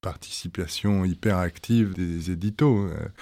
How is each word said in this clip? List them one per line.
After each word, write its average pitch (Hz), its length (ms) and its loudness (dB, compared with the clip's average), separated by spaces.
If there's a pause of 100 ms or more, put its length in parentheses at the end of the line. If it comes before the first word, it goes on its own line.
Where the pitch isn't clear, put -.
participation 92 1040 -2
hyper 92 320 2
active 98 560 2
des 85 360 -4
éditos. 104 540 2
Euh, 78 240 -6 (140)